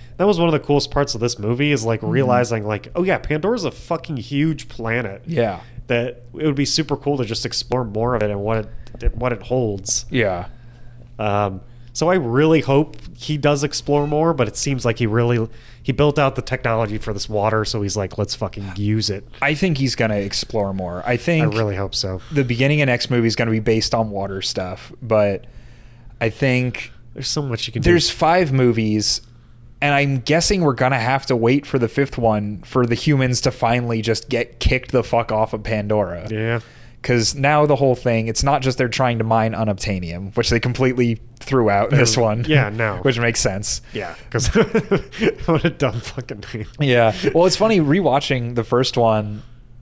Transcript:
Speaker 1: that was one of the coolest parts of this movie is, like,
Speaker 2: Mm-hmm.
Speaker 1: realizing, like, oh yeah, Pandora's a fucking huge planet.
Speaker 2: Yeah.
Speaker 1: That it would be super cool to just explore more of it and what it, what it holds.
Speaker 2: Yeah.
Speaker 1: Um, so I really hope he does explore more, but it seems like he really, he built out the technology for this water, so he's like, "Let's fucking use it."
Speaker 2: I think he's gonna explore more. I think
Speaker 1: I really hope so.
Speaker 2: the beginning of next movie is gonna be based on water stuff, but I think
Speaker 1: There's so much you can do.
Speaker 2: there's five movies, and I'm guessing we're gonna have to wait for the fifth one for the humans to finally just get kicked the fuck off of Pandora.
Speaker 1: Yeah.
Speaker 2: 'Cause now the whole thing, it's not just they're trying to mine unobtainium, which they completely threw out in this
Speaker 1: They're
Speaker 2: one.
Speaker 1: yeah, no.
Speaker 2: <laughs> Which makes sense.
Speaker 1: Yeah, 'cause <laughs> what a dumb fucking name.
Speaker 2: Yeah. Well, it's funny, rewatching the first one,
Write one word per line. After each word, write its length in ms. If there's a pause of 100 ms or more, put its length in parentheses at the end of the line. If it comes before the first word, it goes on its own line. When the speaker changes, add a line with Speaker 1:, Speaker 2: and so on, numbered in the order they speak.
(160)
Speaker 1:
that 100
was 140
one 80
of 40
the 60
coolest 320
parts 240
of 60
this 180
movie 320
is, 140
like, 160
Speaker 2:
Mm-hmm. 100
Speaker 1:
realizing, 560
like, 300
oh 80
yeah, 140
Pandora's 460
a 60
fucking 460
huge 520
planet. 560
Speaker 2:
Yeah. 360 (260)
Speaker 1:
That 380 (120)
it 100
would 100
be 100
super 300
cool 220
to 60
just 220
explore 380
more 320
of 80
it 60
and 100
what 280 (320)
it, 160
what 160
it 100
holds. 680
Speaker 2:
Yeah. 360 (720)
Speaker 1:
Um, 420 (320)
so 160
I 80
really 440
hope 360 (200)
he 200
does 260
explore 460
more, 260
but 140
it 80
seems 280
like 140
he 80
really, 420 (320)
he 120
built 260
out 160
the 80
technology 560
for 140
this 160
water, 360
so 180
he's 140
like, 220
"Let's 160
fucking 400
use 360
it." 140 (160)
Speaker 2:
I 140
think 240
he's 160
gonna 220
explore 580
more. 320
I 100
think 380
Speaker 1:
I 20
really 200
hope 180
so. 260 (120)
Speaker 2:
the 100
beginning 400
of 40
next 240
movie 180
is 80
gonna 160
be 80
based 340
on 160
water 320
stuff, 580
but 440 (760)
I 100
think 600 (220)
Speaker 1:
There's 160
so 140
much 260
you 40
can 100
do. 80
Speaker 2:
there's 200
five 420
movies, 680 (600)
and 140
I'm 240
guessing 440
we're 120
gonna 240
have 280
to 100
wait 280
for 140
the 100
fifth 300
one 460
for 220
the 100
humans 460
to 100
finally 500
just 260
get 300
kicked 320
the 140
fuck 260
off 220
of 100
Pandora. 640
Speaker 1:
Yeah. 300 (440)
Speaker 2:
'Cause 320
now 320
the 100
whole 180
thing, 340
it's 140
not 200
just 160
they're 100
trying 300
to 60
mine 280
unobtainium, 840
which 100
they 100
completely 640 (180)
threw 300
out 240
in 60
this 160
Speaker 1:
They're 100
Speaker 2:
one. 240
Speaker 1:
yeah, 220
no. 260
Speaker 2:
<laughs> 60
Which 180
makes 200
sense. 420 (100)
Speaker 1:
Yeah, 220 (160)
'cause 160
<laughs> 960
what 220
a 20
dumb 320
fucking 440 (100)
name. 120 (140)
Speaker 2:
Yeah. 320 (220)
Well, 100
it's 120
funny, 240
rewatching 760
the 100
first 320
one, 460 (400)